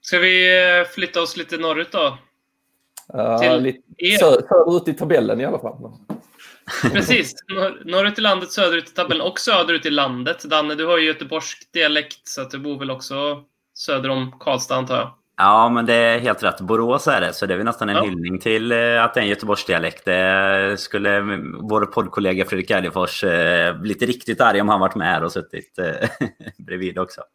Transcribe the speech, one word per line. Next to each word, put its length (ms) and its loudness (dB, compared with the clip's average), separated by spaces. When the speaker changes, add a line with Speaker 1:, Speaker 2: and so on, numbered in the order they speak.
Speaker 1:
Ska 180 -2
vi, 400 4
eh, 80 0
flytta 340 -4
oss 140 -6
lite 200 -8
norrut 360 -2
då? 260 -2
Speaker 2:
Eh, 220 0
Speaker 1:
Till 220 4
Speaker 2:
lite 160 -2
Speaker 1:
er. 220 2
Speaker 2:
sö-, 300 6
söderut 400 4
i 60 -2
tabellen 460 2
i 40 -2
alla 140 -4
fall. 180 -10
Speaker 1:
Precis. 420 2
Nor-, 360 -4
norrut 340 0
i 40 -2
landet, 300 2
söderut 380 0
i 40 -20
tabellen 320 -2
och 140 -4
söderut 460 0
i 40 -2
landet. 540 -2
Danne, 300 0
du 120 -4
har 120 2
ju 80 2
göteborgsk 680 -6
dialekt, 560 -2
så 140 -10
att 80 -12
du 80 -12
bor 200 -8
väl 120 -8
också 520 -6
söder 340 -4
om 320 -4
Karlstad, 360 -2
antar 200 -2
jag. 140 -4
Speaker 3:
Ja, 280 6
men 180 2
det 80 4
är 240 4
helt 240 -2
rätt. 180 0
Borås 480 0
är 120 2
det, 120 -2
så 140 -6
det 80 0
är 40 -4
väl 60 -2
nästan 240 -4
en 80 0
Speaker 1:
Ja. 60 0
Speaker 3:
hyllning 360 -4
till, 340 0
eh, 320 2
att 100 0
det 60 2
är 20 0
en 60 0
göteborgsdialekt. 760 -2
Det 760 2
skulle 400 -2
vår 260 0
poddkollega 580 -2
Fredrik 260 -6
Eidefors, 540 -2
eh, 520 2
blivit 260 -4
riktigt 380 -4
arg 200 4
om 80 0
han 120 2
varit 140 0
med 140 -2
här 160 0
och 80 -4
suttit, 460 -10
eh, 300 -2
<laughs> 400 -8
bredvid 400 -8
också. 220 -6